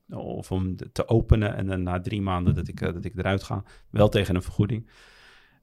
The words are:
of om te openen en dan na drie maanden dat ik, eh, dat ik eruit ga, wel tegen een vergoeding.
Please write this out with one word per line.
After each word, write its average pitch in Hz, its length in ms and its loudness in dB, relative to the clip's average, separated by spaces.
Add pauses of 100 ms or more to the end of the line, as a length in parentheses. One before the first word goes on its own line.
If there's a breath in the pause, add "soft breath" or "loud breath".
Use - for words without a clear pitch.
of - 420 -10
om 92 240 -2 (160)
te - 160 -2
openen 110 480 4
en 101 120 -2
dan 92 160 -2
na 90 160 0
drie 104 220 -4
maanden 90 340 2
dat 82 120 -4
ik, - 140 -10
eh, 85 120 -2
dat 85 120 -8
ik 87 120 -8
eruit 95 260 0
ga, 101 200 -6 (260 loud breath)
wel 104 200 4
tegen 98 260 0
een 90 60 0
vergoeding. - 480 -2 (720 loud breath)